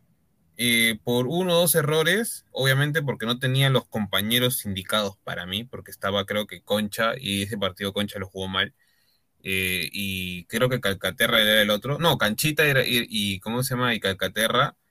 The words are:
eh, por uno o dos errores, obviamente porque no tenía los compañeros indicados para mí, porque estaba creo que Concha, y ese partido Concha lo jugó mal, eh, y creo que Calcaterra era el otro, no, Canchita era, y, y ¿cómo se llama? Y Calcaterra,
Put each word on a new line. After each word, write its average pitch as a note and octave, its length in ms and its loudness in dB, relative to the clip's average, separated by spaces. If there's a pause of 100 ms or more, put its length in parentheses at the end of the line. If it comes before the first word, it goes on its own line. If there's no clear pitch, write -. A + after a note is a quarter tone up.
(580)
eh, A#2 460 2
por B2 240 0
uno F3 260 0
o E3+ 80 6
dos E3+ 140 2
errores, D#3+ 760 2
obviamente C#3+ 500 2
porque A#2 240 -4
no B2 140 -2
tenía C3+ 300 2
los B2+ 180 2
compañeros A2+ 800 0
indicados G2 580 -2
para F2 220 -8
mí, F#2+ 180 -6
porque G2 280 -14
estaba G2 340 -2
creo G#2 200 -2
que F2+ 160 -14
Concha, G#2+ 560 -2
y G2 260 -2
ese G#2 140 -6
partido G2 360 -4
Concha G2+ 260 -4
lo F#2+ 80 -8
jugó F#2+ 220 -8
mal, F#2+ 240 -2 (720)
eh, F#2 500 -2
y F#2 520 -6
creo A#2 220 0
que B2 140 -2
Calcaterra G2+ 580 0
era G#2+ 220 6
el G#2 80 2
otro, G#2 300 -2
no, D#3+ 180 4
Canchita D3+ 480 2
era, C3+ 200 4
y, A#2+ 220 0
y G2+ 320 -2
¿cómo A#2+ 240 -2
se C3 120 -2
llama? B2 200 0
Y G#2+ 60 -4
Calcaterra, A2 760 0 (160)